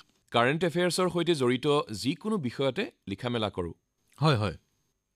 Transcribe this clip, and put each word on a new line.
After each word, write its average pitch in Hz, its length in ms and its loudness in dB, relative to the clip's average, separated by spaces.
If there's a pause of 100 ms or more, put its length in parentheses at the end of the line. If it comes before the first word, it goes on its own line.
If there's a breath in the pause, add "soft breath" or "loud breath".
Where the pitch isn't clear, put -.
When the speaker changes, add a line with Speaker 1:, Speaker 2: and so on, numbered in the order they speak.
(320)
Speaker 1:
কাৰেণ্ট 127 320 4
এফেয়াৰ্ছৰ 175 460 2
সৈতে 170 240 2
জড়িত 127 320 2 (240)
যিকোনো 151 460 -4
বিষয়তে 135 480 -2 (220)
লিখা 101 220 -6
মেলা 113 220 -2
কৰোঁ। 85 240 -6 (440)
Speaker 2:
হয়, 143 180 4
হয়। 101 200 -2 (600)